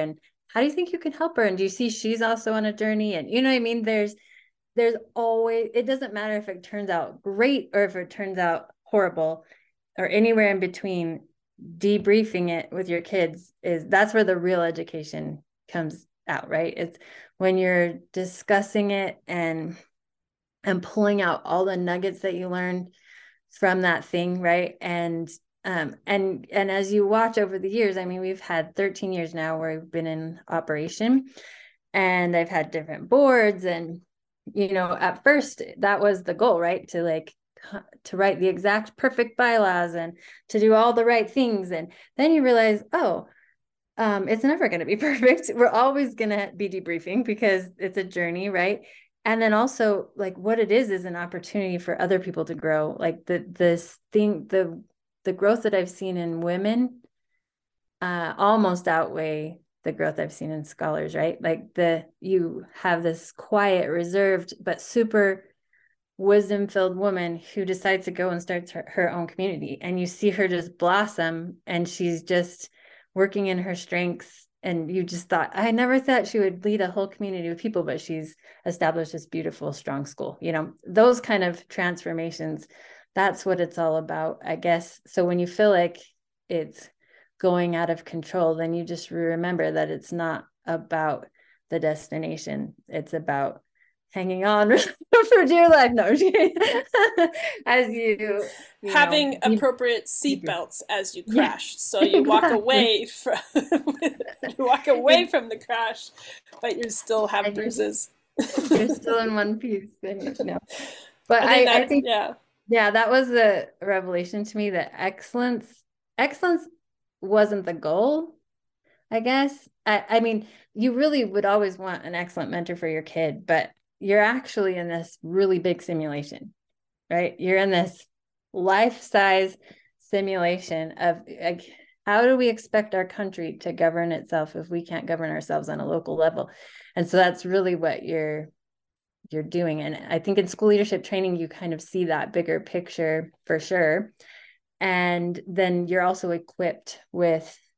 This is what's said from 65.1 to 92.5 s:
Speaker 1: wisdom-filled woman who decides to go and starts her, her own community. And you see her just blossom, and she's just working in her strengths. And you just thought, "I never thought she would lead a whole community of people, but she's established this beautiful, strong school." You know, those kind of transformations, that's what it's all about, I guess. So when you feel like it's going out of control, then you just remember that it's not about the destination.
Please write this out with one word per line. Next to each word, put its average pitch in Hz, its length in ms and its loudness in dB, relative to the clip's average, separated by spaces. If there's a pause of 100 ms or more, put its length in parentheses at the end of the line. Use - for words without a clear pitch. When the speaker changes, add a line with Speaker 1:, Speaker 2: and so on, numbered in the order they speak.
Speaker 1:
wisdom-filled 196 800 2
woman 180 420 -2 (140)
who 202 100 -4
decides 185 420 -2
to 175 60 -6
go 180 180 -2
and 175 120 -4
starts 175 300 -8
her, 170 160 -10
her 175 240 -2
own 170 160 -4
community. 170 540 -6
And 180 180 -4
you 180 80 -2
see 202 240 -2
her 196 160 0
just 175 300 -4
blossom, 175 800 -2 (100)
and 175 200 -2
she's 170 360 -4
just 175 460 -2 (440)
working 196 340 0
in 185 120 -2
her 180 160 -6
strengths. 175 720 -6 (160)
And 165 280 -4
you 185 120 -2
just 180 260 -8
thought, 165 240 0
"I 214 160 0
never 247 300 2
thought 262 280 2
she 226 120 -2
would 185 260 0
lead 208 160 0
a 185 80 0
whole - 180 -2
community 190 420 -8
of 170 100 -6
people, 214 240 -2
but 151 180 -6
she's 156 340 -10 (300)
established 165 460 -2
this 156 160 -12
beautiful, 160 440 -6
strong 143 360 -8
school." 139 340 -10
You 170 120 -4
know, 156 200 -4 (100)
those 233 380 4
kind 202 220 0
of 175 240 -4
transformations, 165 1000 -6 (460)
that's 196 320 0
what 180 160 0
it's 170 160 -4
all 160 200 0
about, 160 460 -6
I 160 120 -6
guess. 170 500 -2
So - 180 0
when 175 140 0
you 175 80 0
feel 208 240 2
like 175 300 2 (500)
it's 160 400 -8 (500)
going 175 360 2
out 165 160 0
of 165 120 -6
control, 165 520 -2
then 165 180 -4
you 170 100 -4
just 170 280 -10
remember 165 600 -2
that 156 200 -2
it's 151 200 -10
not 165 340 -4 (200)
about 160 600 -4 (420)
the 165 100 -2
destination. 156 920 -6 (140)